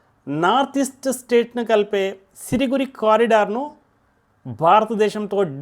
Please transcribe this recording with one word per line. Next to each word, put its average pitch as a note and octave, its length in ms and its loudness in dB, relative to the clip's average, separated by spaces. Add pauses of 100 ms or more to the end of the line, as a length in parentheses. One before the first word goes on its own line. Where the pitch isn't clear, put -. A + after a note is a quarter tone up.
(260)
నార్త్ G#3 560 0
ఈస్ట్ C4 260 -6 (120)
స్టేట్ను A#3+ 500 -2
కలిపే G#3 340 0 (420)
సిరిగురి C4 400 -2 (140)
కారిడార్ను A3 640 2 (1000)
భారతదేశంతో G#3 760 2 (240)